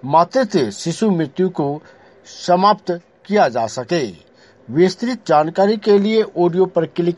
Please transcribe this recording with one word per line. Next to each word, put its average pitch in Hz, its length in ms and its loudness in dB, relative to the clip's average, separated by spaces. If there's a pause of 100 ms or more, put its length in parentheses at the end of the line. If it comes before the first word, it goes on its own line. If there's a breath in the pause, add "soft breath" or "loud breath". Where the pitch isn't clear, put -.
मातृत्व 160 680 0
शिशु 170 380 -4
मृत्यु 170 400 -2
को 151 300 -6 (460 soft breath)
समाप्त 185 720 0 (260)
किया 196 220 2
जा 117 200 -4
सके। 131 380 -4 (640 soft breath)
विस्तृत 185 600 0
जानकारी 165 480 2
के 202 220 2
लिए 214 240 2
ऑडियो 180 440 0
पर 180 200 -2
क्लिक 170 320 -4